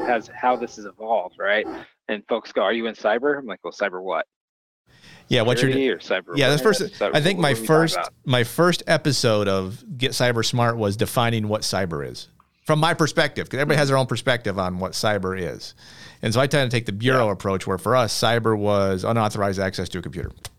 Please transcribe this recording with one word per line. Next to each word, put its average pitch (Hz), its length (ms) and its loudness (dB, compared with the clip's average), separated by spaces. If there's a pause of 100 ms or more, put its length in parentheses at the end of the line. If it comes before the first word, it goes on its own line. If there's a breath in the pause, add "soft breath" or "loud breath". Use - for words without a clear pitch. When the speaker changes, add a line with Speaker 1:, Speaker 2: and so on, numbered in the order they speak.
Speaker 1:
has, 117 240 -2
how 127 280 0
this 117 200 -10
has 107 80 -16
evolved, 104 540 -4
right? 104 280 0 (420 loud breath)
And 104 200 -6
folks 113 240 -4
go, 127 100 -2
"Are 98 100 2
you 113 140 -2
in 107 80 -6
cyber?" 127 440 0
I'm 131 80 -12
like, 95 180 -10
"Well, 85 80 -10
cyber 92 280 -4
what?" 90 260 -4 (1040 loud breath)
Speaker 2:
Yeah, 120 140 2
what's 120 200 2
your 135 100 4
Speaker 1:
Security 135 180 2
or 87 80 -2
cyber 92 380 -6
Speaker 2:
Yeah, 131 140 4
the 147 60 4
Speaker 1:
what? - 60 -2
Speaker 2:
first, 208 200 2
Speaker 1:
Cyber, - 320 -4
Speaker 2:
I 156 80 2
think 185 160 0
Speaker 1:
what, 175 40 0
Speaker 2:
my 147 100 2
Speaker 1:
what 117 60 -2
are - 40 -8
you 110 40 -6
talking - 0 -
Speaker 2:
first, 160 300 4
Speaker 1:
about? - 160 -6 (120)
Speaker 2:
my 123 200 2
first 165 420 2
episode 127 640 2
of 95 340 -2 (140)
Get 123 160 -2
Cyber 120 320 2
Smart 117 320 2
was 104 200 0
defining 113 520 0
what 104 140 0
cyber 82 460 -2
is - 200 -14 (380)
from 156 120 2
my 160 160 2
perspective, 151 560 0
'cause 120 80 -4
everybody 147 200 2
has 143 100 2
their 135 100 2
own 127 80 2
perspective 120 520 -2
on 92 200 -2
what 90 140 -4
cyber 95 460 -2
is. 76 360 -8 (480 loud breath)
And 110 100 0
so 117 80 4
I 139 60 4
tend 131 240 2
to 123 40 -2
take 113 120 -2
the 104 60 -4
bureau 120 340 2
Speaker 1:
Yeah. 101 60 2
Speaker 2:
approach, 95 340 -2
where 95 100 0
for 107 180 0
us, 120 240 2
cyber 113 380 2
was 98 480 2
unauthorized 104 560 0
access 95 300 -4
to 90 80 -6
a 85 40 -6
computer. - 280 -8 (280)